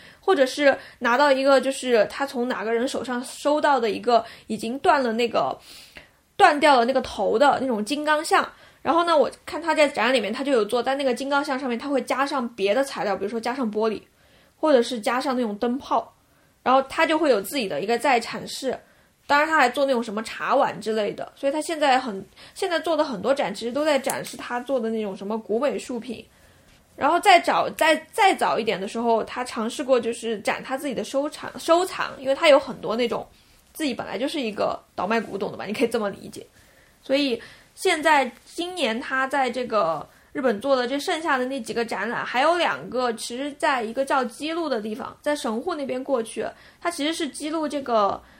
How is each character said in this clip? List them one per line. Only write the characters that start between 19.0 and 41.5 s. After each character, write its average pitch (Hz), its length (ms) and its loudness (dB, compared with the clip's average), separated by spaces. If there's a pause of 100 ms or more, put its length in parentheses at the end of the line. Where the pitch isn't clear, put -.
当 285 120 4
然 302 100 2
他 320 80 2
还 254 140 4
做 277 160 0
那 277 40 2
种 240 140 0
什 220 80 -10
么 214 100 -4
茶 - 320 -4
碗 247 240 2
之 214 140 -6
类 208 180 -2
的， - 240 -10
所 269 140 -4
以 277 40 0
他 302 60 -4
现 302 220 -4
在 262 180 4
很， 220 240 -6 (300)
现 381 180 -4
在 330 80 0
做 320 160 -2
的 302 80 2
很 269 200 -6
多 185 100 2
展 185 220 -2
其 220 100 -10
实 240 80 -6
都 277 100 -2
在 302 160 2
展 - 240 -2
示 - 140 -14
他 240 240 -8
做 262 180 -2
的 220 120 -4
那 220 120 -4
种 202 140 -6
什 196 100 -12
么 220 120 -4
古 220 200 -4
美 240 200 -2
术 247 200 -10
品。 233 240 -12 (720)
然 277 160 0
后 339 80 4
再 359 220 6
早， 254 300 2
再， 311 260 2 (160)
再 381 220 4
早 185 240 0
一 226 40 0
点 208 160 -2
的 196 80 -6
时 226 120 -8
候， 226 260 2
他 - 180 -8
尝 240 280 -6
试 302 120 -6
过 254 160 4
就 226 140 -2
是 226 280 -6
展 214 220 -4
他 254 140 -6
自 285 100 -6
己 269 60 -4
的 190 100 -4
收 269 280 -4
藏， - 280 -14
收 349 280 2
藏， - 320 -6
因 262 100 -6
为 269 60 2
他 320 160 6
有 277 80 10
很 247 200 -6
多 185 160 -4
那 240 140 0
种 214 180 -6 (460)
自 - 100 -10
己 262 120 -2
本 233 120 -8
来 - 120 -8
就 262 100 -2
是 330 100 -6
一 226 140 -4
个 - 260 -2 (160)
倒 185 120 -4
卖 220 120 0
古 208 200 -6
董 185 120 -6
的 120 60 -12
吧， 107 80 -10
你 190 80 -8
可 277 140 0
以 - 20 2
这 233 100 -2
么 208 120 -2
理 - 180 -14
解。 - 180 -16 (560)
所 269 140 0
以 269 260 0 (320)
现 339 280 0
在 208 280 4 (140)
今 349 300 -10
年 247 260 -2
他 269 260 -2
在 262 240 0
这 247 160 -4
个 165 400 0 (280)
日 294 80 -6
本 226 180 0
做 269 160 2
的 247 100 0
这 277 140 -4
剩 320 220 -4
下 294 160 0
的 254 80 -2
那 269 160 -6